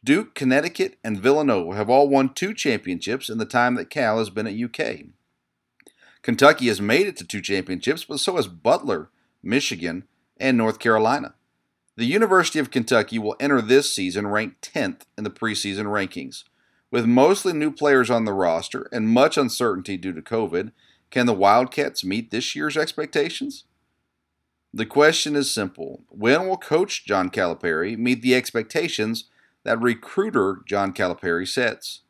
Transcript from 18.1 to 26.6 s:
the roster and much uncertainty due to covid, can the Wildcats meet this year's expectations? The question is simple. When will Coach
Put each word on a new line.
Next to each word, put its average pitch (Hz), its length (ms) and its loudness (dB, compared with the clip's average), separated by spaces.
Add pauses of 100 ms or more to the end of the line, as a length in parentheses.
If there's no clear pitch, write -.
the 104 80 -2
roster 85 600 -2
and 110 160 -2
much 123 280 4
uncertainty 107 600 -2
due 90 160 -8
to 80 100 -12
covid, 104 500 -4 (380)
can 123 160 2
the 117 80 2
Wildcats 117 680 2
meet 107 260 -4
this 110 240 -6
year's 147 220 -4
expectations? 160 880 -4 (1080)
The 110 140 -6
question 151 500 4
is 139 160 0
simple. - 560 -8
When 139 400 2
will 185 80 -2
Coach - 480 -2